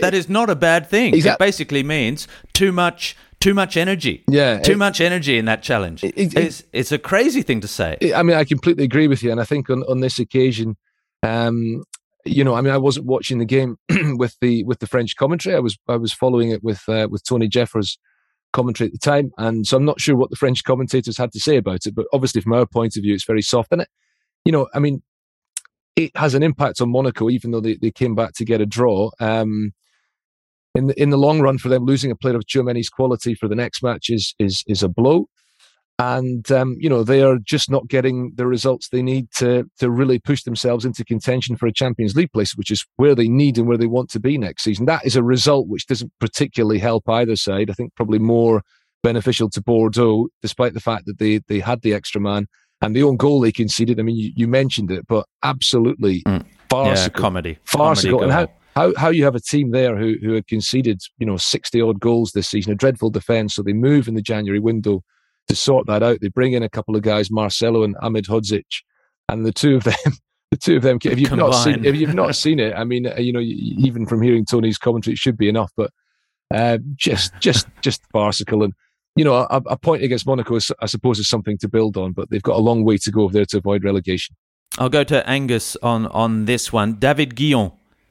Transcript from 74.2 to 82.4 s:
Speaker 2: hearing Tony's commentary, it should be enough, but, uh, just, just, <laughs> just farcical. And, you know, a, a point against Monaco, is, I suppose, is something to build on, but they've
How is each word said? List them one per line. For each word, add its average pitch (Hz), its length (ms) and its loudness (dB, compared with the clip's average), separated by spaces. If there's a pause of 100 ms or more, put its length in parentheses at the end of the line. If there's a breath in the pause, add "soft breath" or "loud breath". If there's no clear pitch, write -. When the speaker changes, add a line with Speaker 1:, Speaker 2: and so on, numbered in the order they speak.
Speaker 2:
hearing 117 240 4
Tony's 113 320 0
commentary, 117 380 -2
it 113 40 -8
should 120 200 0
be 104 100 2
enough, 107 280 0
but, 104 140 -2 (640)
uh, 117 240 2 (180)
just, - 440 -2
just, - 340 2
<laughs> - 60 -20
just - 220 -4 (100)
farcical. 104 520 0
And, 98 80 -2 (420)
you 151 100 4
know, 135 100 4
a, 127 320 0
a 131 120 -4
point 156 240 0
against 123 240 -2
Monaco, 123 300 0
is, - 140 -2 (120)
I 113 40 -4
suppose, 113 320 0
is 107 100 -2
something 107 300 -2
to 104 100 -6
build 110 280 0
on, 92 160 -4
but - 160 -8
they've 101 140 -4